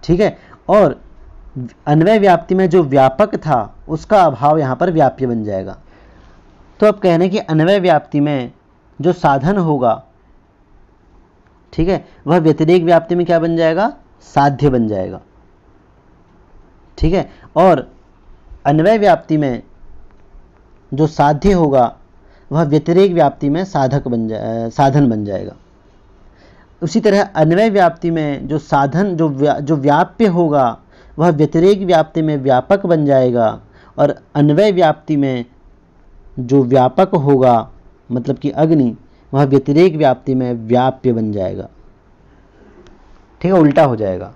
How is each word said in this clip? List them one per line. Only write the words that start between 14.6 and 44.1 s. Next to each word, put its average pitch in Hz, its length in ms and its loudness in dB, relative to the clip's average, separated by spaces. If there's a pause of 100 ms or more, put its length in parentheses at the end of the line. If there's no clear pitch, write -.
बन 120 180 0
जाएगा। 95 340 -6 (1800)
ठीक 160 160 -2
है, 170 160 -4 (260)
और 165 360 2 (720)
अन्वय 160 320 2
व्याप्ति 175 400 0
में 135 260 -4 (1300)
जो 151 140 0
साध्य 151 440 0
होगा 139 440 2 (560)
वह 156 120 0
व्यतिरेक 165 500 2
व्याप्ति 147 360 0
में 170 160 -2
साधक 139 420 -2
बन 117 200 -4
जा-, 110 120 -8
अ, 113 300 -6
साधन 139 400 2
बन 107 160 -4
जाएगा। 95 280 -8 (1300)
उसी 170 180 -2
तरह 208 240 2
अन्वय 175 460 0
व्याप्ति 175 420 0
में 147 360 -6
जो 147 100 -4
साधन, 151 580 -2
जो 160 140 0
व्या-, 139 300 -2
जो 151 160 -4
व्याप्य 151 520 0
होगा 147 500 0 (420)
वह 165 100 2
व्यतिरेक 170 520 2
व्याप्ति 165 400 0
में 156 160 -2
व्यापक 135 480 0
बन 165 200 0
जाएगा, 123 560 0 (380)
और 143 160 0 (200)
अन्वय 147 360 2
व्याप्ति 160 460 0
में 131 280 -2 (920)
जो 131 240 0
व्यापक 131 520 0
होगा, 131 540 2 (420)
मतलब 123 260 -6
कि 147 120 -6
अग्नि, 143 480 0 (360)
वह 139 100 2
व्यतिरेक 147 520 2
व्याप्ति 135 400 -2
में 123 180 -4
व्याप्य 123 600 -2
बन 110 180 -4
जाएगा। 95 380 -8 (1700)
ठीक 180 120 -2
है, 185 60 4
उल्टा 151 240 2
हो 131 120 0
जाएगा। 95 400 -6